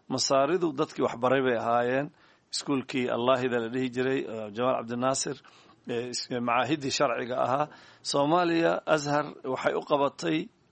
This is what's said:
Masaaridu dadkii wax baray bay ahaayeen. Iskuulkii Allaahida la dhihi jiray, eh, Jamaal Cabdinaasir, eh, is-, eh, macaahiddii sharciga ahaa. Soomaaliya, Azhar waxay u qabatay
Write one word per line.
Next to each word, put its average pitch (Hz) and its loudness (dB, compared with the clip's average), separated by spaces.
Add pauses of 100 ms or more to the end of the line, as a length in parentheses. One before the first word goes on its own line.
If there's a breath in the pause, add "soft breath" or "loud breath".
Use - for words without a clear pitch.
Masaaridu 143 2
dadkii 139 -2
wax 117 -2
baray 131 4
bay 127 2
ahaayeen. 120 0 (460 soft breath)
Iskuulkii 127 -2
Allaahida 123 2
la 113 -4
dhihi 127 -2
jiray, 131 0
eh, 110 -8
Jamaal 123 2
Cabdinaasir, 127 -2 (500 soft breath)
eh, 123 -4
is-, 120 -8
eh, 123 -2
macaahiddii 123 0
sharciga 127 0
ahaa. 131 0 (360 loud breath)
Soomaaliya, 165 2 (140)
Azhar 147 2 (180)
waxay 131 0
u 160 -2
qabatay 156 0 (340)